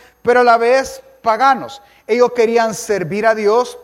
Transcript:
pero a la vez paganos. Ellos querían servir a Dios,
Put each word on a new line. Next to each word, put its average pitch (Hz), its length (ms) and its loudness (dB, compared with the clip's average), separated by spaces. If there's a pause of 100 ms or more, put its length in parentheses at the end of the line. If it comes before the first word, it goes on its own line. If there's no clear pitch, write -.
(240)
pero 247 160 2
a 247 40 4
la 233 140 4
vez 247 460 -2 (180)
paganos. 226 640 -2 (240)
Ellos 240 280 2
querían 226 380 0
servir 196 540 -4
a 226 80 2
Dios, 220 480 -2